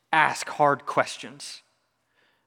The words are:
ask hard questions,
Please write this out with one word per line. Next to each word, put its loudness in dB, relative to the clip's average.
ask 2
hard 2
questions, -4